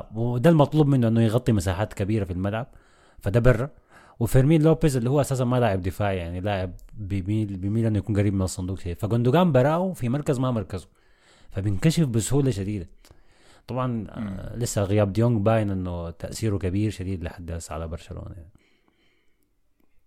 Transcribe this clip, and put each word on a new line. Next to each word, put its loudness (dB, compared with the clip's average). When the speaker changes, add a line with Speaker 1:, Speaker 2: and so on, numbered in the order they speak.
Speaker 1:
وده 2
المطلوب 6
منه، 4
إنه 4
يغطي 2
مساحات 0
كبيرة -2
في -10
الملعب، -4
فده 0
برا. 4
وفيرمين 4
لوبيز 4
اللي 0
هو 2
أساسا 0
ما 2
لاعب 2
دفاعي، -2
يعني -6
لاعب -4
بيميل، -4
بيميل -2
إنه 0
يكون 0
قريب 2
من 0
الصندوق -4
شديد، -8
فغوندوغان 2
براو 2
في -4
مركز -2
ما -2
مركزه، -6
فبينكشف 0
بسهولة 0
شديدة. -6
طبعا، -4
آه، -12
Speaker 2:
مم. -8
Speaker 1:
لسه 0
غياب 2
ديونج 2
باين 2
إنه -6
تأثيره -6
كبير -2
شديد -8
لحد -10
هسه -10
على -8
برشلونة، -12
يعني. -18